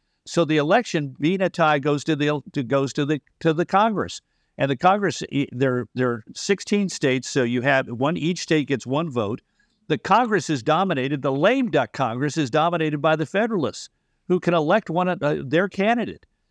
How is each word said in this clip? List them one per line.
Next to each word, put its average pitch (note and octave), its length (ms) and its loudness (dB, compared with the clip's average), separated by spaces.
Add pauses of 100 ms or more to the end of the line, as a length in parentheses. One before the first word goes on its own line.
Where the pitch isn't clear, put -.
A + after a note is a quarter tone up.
(260)
So E3+ 200 2
the D#3 100 0
election, D3+ 640 0
being F#3 220 2
a F3 80 0
tie, D3+ 280 2
goes D3 260 0
to D#3 120 0
the, D3 240 0 (120)
to, D3 100 -2
goes C#3 320 0
to D3 100 0
the, C#3+ 160 -2 (200)
to D#3+ 120 2
the D#3+ 140 0
Congress. F#3+ 540 0 (380)
And C3+ 120 0
the C3+ 60 0
Congress, F#3+ 460 2 (100)
e-, C#3 180 -2
there, B2 440 0
there B2+ 160 0
are A#2 140 -6 (100)
sixteen G3+ 560 -2
states, C3 380 0
so C3+ 140 0
you A#2+ 200 0
have C3 260 2
one, C3+ 300 -2
each E3 220 -2
state D3+ 280 0
gets B2+ 180 -4
one D3 240 -2
vote. A#2+ 300 -4 (480)
The D#3 80 0
Congress G#3 540 0
is C3+ 120 -2
dominated, D3+ 600 0
the C#3 100 -2
lame G#3+ 380 2
duck C#3 220 0
Congress C3 440 -2
is C#3+ 140 0
dominated D#3 500 0
by D#3 160 2
the D#3 80 -4
Federalists, G3 640 -2 (400)
who F3+ 100 4
can E3+ 140 0
elect F3 380 2
one, F3+ 180 0
uh, D3+ 340 -2
their D#3 260 0
candidate. G3 580 -2 (240)